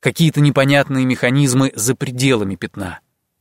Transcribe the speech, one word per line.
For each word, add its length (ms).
какие-то 380
непонятные 640
механизмы 680
за 220
пределами 600
пятна. 440